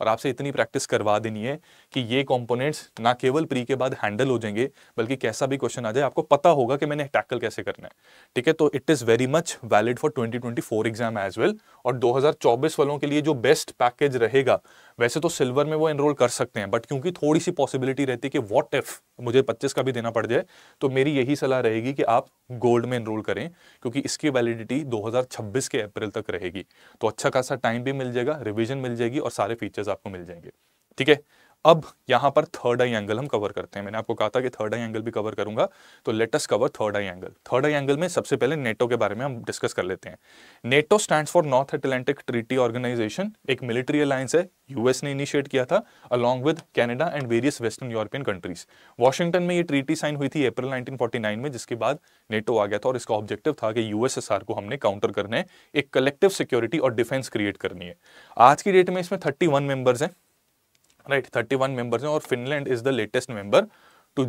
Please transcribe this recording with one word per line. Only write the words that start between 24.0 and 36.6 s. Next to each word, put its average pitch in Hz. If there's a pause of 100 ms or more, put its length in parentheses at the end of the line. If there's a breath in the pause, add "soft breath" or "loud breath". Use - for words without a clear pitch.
इसकी -
वैलिडिटी 120
दो 113
हज़ार 123
छब्बीस 104
के 127
अप्रैल 104
तक 110
रहेगी। 90 (340 soft breath)
तो 113
अच्छा 120
खासा 131
टाइम 120
भी 135
मिल 127
जाएगा, 127
रिवीजन 113
मिल 127
जाएगी 120
और 120
सारे 107
फीचर्स 104
आपको 98
मिल 90
जाएंगे। 85 (480)
ठीक 135
है, 143 (420 soft breath)
अब 160 (280)
यहाँ 127
पर -
थर्ड 123
आई 123
एंगल 107
हम 143
कवर 104
करते 92
हैं। 101
मैंने 104
आपको 113
कहा 107
था 127
कि 127
थर्ड 110
आई 117
एंगल 113
भी 117
कवर 110
करूंगा, 107 (360 loud breath)
तो 127
let 110
us -
cover 120